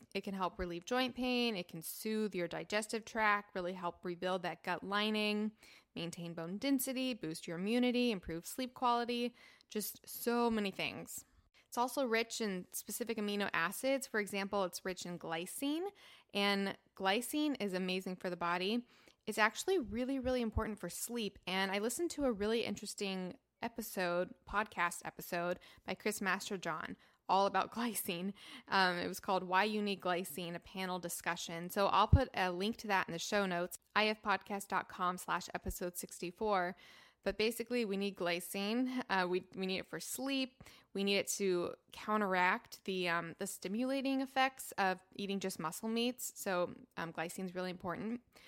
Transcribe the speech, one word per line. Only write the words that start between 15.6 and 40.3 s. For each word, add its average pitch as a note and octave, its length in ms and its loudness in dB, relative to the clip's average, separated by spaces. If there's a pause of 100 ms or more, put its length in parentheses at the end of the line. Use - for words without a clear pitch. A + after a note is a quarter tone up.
and G3+ 420 2 (240)
glycine A#3+ 640 2
is G3+ 140 0
amazing F#3 420 -2
for F#3 140 -4
the F3 60 -4
body. F3+ 460 0 (440)
It's G#3+ 120 -4
actually A3+ 400 4
really, B3 400 -2
really B3+ 220 0
important A3 380 0
for F3 100 -6
sleep, A3+ 580 -4
and F#3+ 240 2
I G3+ 100 0
listened B3 320 0
to D4 120 0
a B3 80 4
really G#3+ 320 2
interesting F#3+ 720 -4 (300)
episode, F3+ 640 0 (200)
podcast G3 580 0
episode F3 520 -2 (280)
by F#3 80 -2
Chris - 260 -2
Masterjohn, F#3 760 -2 (340)
all F#3+ 160 8
about F#3+ 260 2
<laughs> - 20 -12
glycine. G3 600 -2 (340)
Um, F#3 300 4
it F3+ 100 -2
was F#3 120 -6
called F#3 220 0
Why F#3 220 4
You G#3+ 160 0
Need G3+ 220 0
Glycine, F3+ 520 -2
a E3+ 40 -6
panel F#3 400 -6
discussion. F3 720 -6
So G3+ 160 4
I'll G3 200 6
put C4 280 8
a F#3 180 2
link G3 260 -2
to A3 100 -10
that F#3+ 200 2
in - 40 -6
the E3+ 60 -4
show G3+ 280 0
notes, F3+ 320 -2 (180)
I G#3+ 120 6
F G#3+ 140 -2
podcast G3+ 460 -2
dot - 200 0
com F3+ 280 -2
slash F3 380 -4
episode F3+ 420 -4
sixty-four. F#3 800 -2 (480)
But G3 140 -2
basically, A#3 480 2
we F#3+ 100 0
need G3 200 0
glycine. G3 720 0 (200)
Uh, F#3 180 4
we, F3+ 200 0 (100)
we F#3+ 80 -2
need F#3 140 0
it - 100 -6
for D#3+ 100 -6
sleep. C4 640 -2 (300)